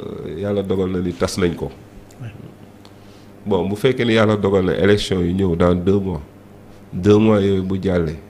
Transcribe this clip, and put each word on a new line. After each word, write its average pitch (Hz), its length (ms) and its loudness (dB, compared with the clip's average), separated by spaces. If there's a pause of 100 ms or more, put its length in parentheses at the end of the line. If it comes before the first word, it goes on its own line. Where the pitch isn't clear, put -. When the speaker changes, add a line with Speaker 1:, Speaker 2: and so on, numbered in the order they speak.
(380)
Speaker 1:
yàlla 101 240 -2
dogal 95 280 -2
na 92 100 -2
ni 90 120 -4
tas - 240 -4
nañ 87 180 0
ko. 69 160 -8 (520)
Speaker 2:
Ouais. 113 60 -14 (1160)
Speaker 1:
Bon, 95 240 0
bu 101 80 -4
fekkee 127 300 0
ni 110 80 2
yàlla 107 220 4
dogal 98 280 2
na 90 140 2
élection 98 420 2
yu 87 140 0
ñëw 92 220 0
dans 90 180 4
deux 95 260 2
mois, 90 220 -6 (680)
deux 101 260 4
mois 107 220 4
yooyu 98 220 2
bu 95 200 -4
jàllee, 87 340 -2 (140)